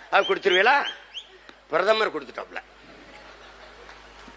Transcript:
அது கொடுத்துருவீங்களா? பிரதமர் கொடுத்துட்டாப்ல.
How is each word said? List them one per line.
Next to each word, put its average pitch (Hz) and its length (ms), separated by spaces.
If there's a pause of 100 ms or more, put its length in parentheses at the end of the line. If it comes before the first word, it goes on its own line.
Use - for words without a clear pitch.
(120)
அது 196 180
கொடுத்துருவீங்களா? 190 440 (960)
பிரதமர் 196 440
கொடுத்துட்டாப்ல. 127 460 (1800)